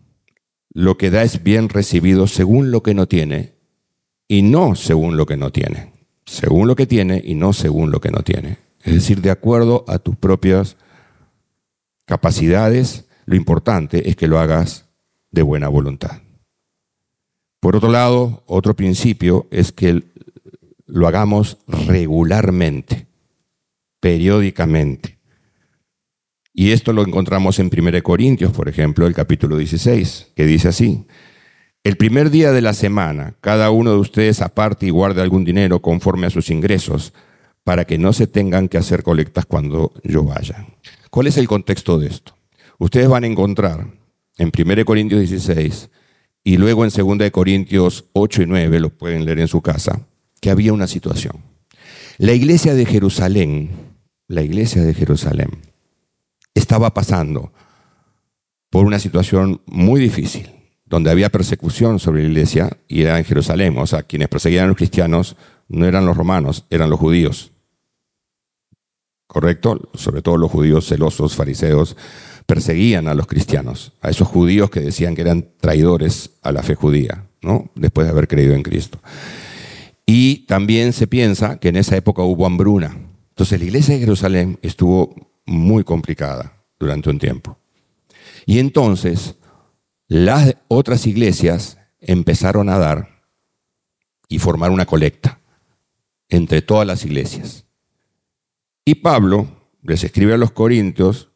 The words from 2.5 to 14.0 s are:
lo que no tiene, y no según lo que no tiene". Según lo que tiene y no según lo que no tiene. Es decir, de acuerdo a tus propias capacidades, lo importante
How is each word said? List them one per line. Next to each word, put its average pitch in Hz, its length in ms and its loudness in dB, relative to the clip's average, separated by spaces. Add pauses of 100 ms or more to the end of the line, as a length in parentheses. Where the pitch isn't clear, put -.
lo 117 120 0
que 107 120 0
no 95 120 0
tiene, 76 480 -4 (720)
y 101 140 2
no 123 340 4
según 80 440 0
lo 76 80 2
que 73 100 -4
no 69 160 -6
tiene". 73 400 -6 (320)
Según 85 420 0
lo 127 100 2
que 135 100 0
tiene 95 360 0
y 85 120 -6
no 87 180 0
según 78 380 -2
lo - 100 -2
que - 100 -4
no - 120 -4
tiene. - 340 -4 (260)
Es 82 120 0
decir, 92 260 2
de 95 100 2
acuerdo 117 560 2
a 92 120 -4
tus - 180 -6
propias 95 640 0 (1300)
capacidades, 110 1000 0 (200)
lo 92 100 0
importante 82 720 -2